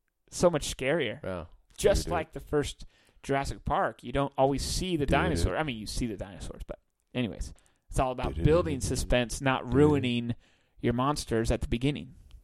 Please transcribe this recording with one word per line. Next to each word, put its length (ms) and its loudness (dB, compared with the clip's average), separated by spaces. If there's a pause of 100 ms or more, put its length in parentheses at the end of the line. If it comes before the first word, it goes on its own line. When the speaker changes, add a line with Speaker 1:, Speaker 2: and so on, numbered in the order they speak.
(300)
Speaker 1:
So 200 4
much 240 -4
scarier. 500 -2
Speaker 2:
Yeah. 200 -6 (320)
Speaker 1:
Just 280 4
Speaker 2:
Dude. 80 -6
Speaker 1:
like 200 -4
the 80 -12
first 440 -4 (380)
Jurassic 420 -4
Park, 400 -2
you 80 -10
don't 260 0
always 240 4
see 340 -2
the 100 0
Speaker 2:
Dude. 80 2
Speaker 1:
dinosaur. 420 2
I 80 0
mean, 140 -6
you 80 -10
see 200 -4
the 100 -4
dinosaurs, 500 -12
but 120 -12 (360)
anyways, 380 -4 (380)
it's 80 -4
all 140 2
about 220 -6
Speaker 2:
Dude. 100 -2
Speaker 1:
building 360 4
suspense, 600 0
not 240 0
Speaker 2:
Dude. 100 -2
Speaker 1:
ruining 600 4 (460)
your 120 2
monsters 580 0
at 120 0
the 60 -4
beginning. 460 -2 (300)